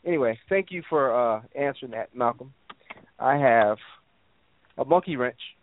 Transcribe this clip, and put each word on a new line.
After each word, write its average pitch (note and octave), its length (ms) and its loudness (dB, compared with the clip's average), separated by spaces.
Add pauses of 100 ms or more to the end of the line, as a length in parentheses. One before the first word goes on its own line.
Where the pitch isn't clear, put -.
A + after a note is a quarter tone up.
anyway, C3 320 0 (100)
thank F#3+ 220 -2
you F3+ 180 -10
for, C3+ 240 0
uh, A#2 300 0 (160)
answering C#3 340 -4
that, A2 220 -10
Malcolm. B2 380 -4 (680)
I C3+ 180 2
have A#2 420 4 (1000)
a C3+ 60 -2
monkey E3 320 0
wrench, B2 240 -4 (220)